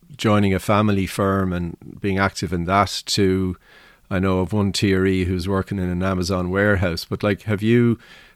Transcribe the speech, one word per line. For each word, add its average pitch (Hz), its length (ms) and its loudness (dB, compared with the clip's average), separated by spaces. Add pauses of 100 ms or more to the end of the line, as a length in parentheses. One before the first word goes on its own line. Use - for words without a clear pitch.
(180)
joining 104 360 2
a 92 60 0
family 104 460 0
firm 98 480 -2
and 87 240 -6 (220)
being 95 180 -2
active 95 340 -2
in 87 140 -4
that 95 420 0
to, 92 500 0 (520)
I 95 100 -2
know 95 200 2
of 92 140 -2
one 101 180 2
T 98 220 2
R 92 120 2
E 92 200 2
who's 92 220 -2
working 98 320 -2
in 90 100 -2
an 90 140 -2
Amazon 90 460 -2
warehouse. 98 560 0
But, - 180 -6
like, 104 200 0
have 104 200 -2
you, 117 340 4 (380)